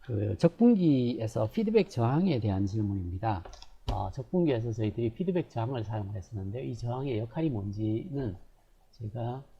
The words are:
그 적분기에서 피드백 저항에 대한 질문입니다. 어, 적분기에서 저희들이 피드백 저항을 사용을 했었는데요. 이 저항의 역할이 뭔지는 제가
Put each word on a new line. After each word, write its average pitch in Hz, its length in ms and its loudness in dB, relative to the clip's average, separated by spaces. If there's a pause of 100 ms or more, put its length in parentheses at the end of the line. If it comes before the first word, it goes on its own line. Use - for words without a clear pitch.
그 101 360 -2
적분기에서 127 1120 4
피드백 214 380 2
저항에 135 500 2
대한 101 260 2
질문입니다. 98 760 -2 (480)
어, 98 200 -2
적분기에서 131 600 0
저희들이 110 420 0
피드백 180 360 -2
저항을 117 340 -4
사용을 104 320 -6
했었는데요. 101 480 -8
이 131 120 -6
저항의 120 440 -4
역할이 156 300 -2
뭔지는 107 840 -2 (560)
제가 117 520 -8 (160)